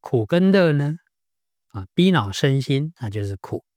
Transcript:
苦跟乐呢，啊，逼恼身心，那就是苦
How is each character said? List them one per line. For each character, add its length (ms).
苦 240
跟 280
乐 200
呢， 240
啊， 260
逼 200
恼 200
身 300
心， 360
那 120
就 140
是 120
苦 280